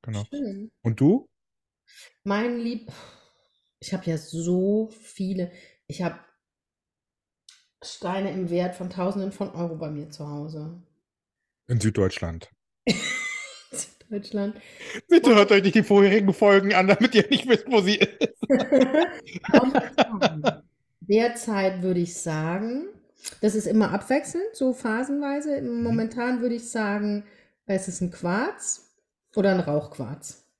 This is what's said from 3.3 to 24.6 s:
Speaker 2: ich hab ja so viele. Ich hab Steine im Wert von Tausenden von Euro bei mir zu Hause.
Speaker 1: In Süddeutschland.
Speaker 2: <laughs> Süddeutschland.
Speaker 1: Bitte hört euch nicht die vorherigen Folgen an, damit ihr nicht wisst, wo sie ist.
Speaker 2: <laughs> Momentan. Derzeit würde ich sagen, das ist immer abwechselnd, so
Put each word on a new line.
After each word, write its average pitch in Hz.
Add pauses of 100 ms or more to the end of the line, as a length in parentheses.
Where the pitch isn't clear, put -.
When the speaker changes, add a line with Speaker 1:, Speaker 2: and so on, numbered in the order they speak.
Speaker 2:
ich -
hab 185
ja 160
so 185 (120)
viele. 185 (360)
Ich 151
hab - (1600)
Steine 190
im 180
Wert 180
von 180
Tausenden 190
von 196
Euro 170
bei 156
mir 151
zu 147
Hause. 156 (840)
Speaker 1:
In 120
Süddeutschland. 92 (380)
Speaker 2:
<laughs> 233 (800)
Süddeutschland. - (540)
Speaker 1:
Bitte 285
hört 202
euch 196
nicht 196
die 214
vorherigen 202
Folgen 196
an, 185
damit 214
ihr 208
nicht -
wisst, 240
wo 226
sie 196
ist. - (120)
Speaker 2:
<laughs> 269
Momentan. 226 (380)
Derzeit 202
würde 180
ich 175
sagen, 190 (560)
das 208
ist 214
immer 214
abwechselnd, 302
so 254